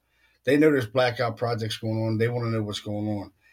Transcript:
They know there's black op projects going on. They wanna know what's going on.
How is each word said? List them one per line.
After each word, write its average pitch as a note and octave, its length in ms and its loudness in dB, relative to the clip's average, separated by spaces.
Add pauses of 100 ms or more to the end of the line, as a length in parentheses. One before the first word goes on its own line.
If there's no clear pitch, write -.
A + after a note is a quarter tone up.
(440)
They C3+ 120 4
know D#3 140 8
there's C3 160 2
black B2 340 0
op A#2 160 -2
projects A2+ 400 -2
going A2+ 260 -2
on. A2+ 160 0
They A2+ 100 2
wanna A#2+ 220 -2
know A2+ 120 -2
what's G#2 180 -6
going G#2 280 -6
on. G2+ 240 -6 (200)